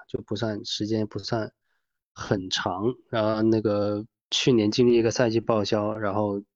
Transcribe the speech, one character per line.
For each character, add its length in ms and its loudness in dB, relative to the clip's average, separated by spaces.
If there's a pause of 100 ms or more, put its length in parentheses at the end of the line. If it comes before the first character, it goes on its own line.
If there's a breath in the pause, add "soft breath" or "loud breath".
就 160 -8
不 140 -6
算， 280 -4
时 220 -6
间 220 -2
不 100 -10
算 340 -6 (600)
很 340 -4
长， 460 -2 (160)
然 140 0
后 180 0
那 180 4
个 460 -2 (240)
去 220 2
年 180 4
经 160 4
历 80 6
一 80 6
个 80 2
赛 180 2
季 120 0
报 240 0
销， 340 -2
然 160 -2
后 260 -2 (160)